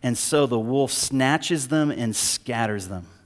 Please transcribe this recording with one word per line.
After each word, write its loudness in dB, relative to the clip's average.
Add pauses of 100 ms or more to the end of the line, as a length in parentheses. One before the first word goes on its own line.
And 0
so 2
the 2
wolf 0
snatches 0
them 2
and -2
scatters -2
them. -10 (180)